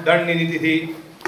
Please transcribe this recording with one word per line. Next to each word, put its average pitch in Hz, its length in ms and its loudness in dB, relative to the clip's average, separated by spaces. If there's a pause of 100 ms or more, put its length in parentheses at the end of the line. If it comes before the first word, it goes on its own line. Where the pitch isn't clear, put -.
દંડની 170 300 2
નીતિથી 160 680 -2 (260)